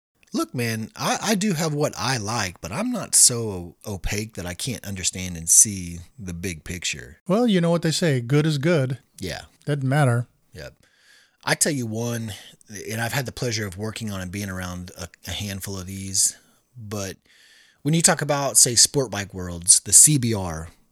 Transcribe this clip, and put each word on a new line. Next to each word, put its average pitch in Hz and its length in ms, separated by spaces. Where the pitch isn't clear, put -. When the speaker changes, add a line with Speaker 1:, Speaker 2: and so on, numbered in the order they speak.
Speaker 1:
Look, 330 220
man, 113 420
I, 190 260
I 202 120
do 202 180
have 156 220
what 147 220
I 123 200
like, 104 460
but 82 100
I'm 214 180
not 202 240
so 104 600
opaque 107 480
that 87 120
I 90 80
can't - 300
understand 92 520
and 82 120
see 90 500
the 92 160
big 85 300
picture. - 640
Speaker 2:
Well, 226 180
you 190 140
know 170 100
what 170 120
they 160 100
say, 139 280
good 147 260
is 156 120
good. 135 400
Speaker 1:
Yeah. 85 220
Speaker 2:
Doesn't 143 220
matter. 131 380
Speaker 1:
Yep. 67 200
I 151 100
tell 180 180
you 127 140
one, 113 460
and 110 100
I've 117 120
had 139 140
the - 60
pleasure 113 340
of 92 120
working 107 320
on 95 100
and 90 120
being 101 160
around 90 500
a, 90 100
a - 20
handful 98 480
of 90 80
these, 95 500
but 104 400
when 147 120
you 165 80
talk 165 200
about, 143 340
say, 123 180
Sport 120 380
Bike 101 220
Worlds, 87 460
the 101 120
C 151 260
B 117 160
R, 82 360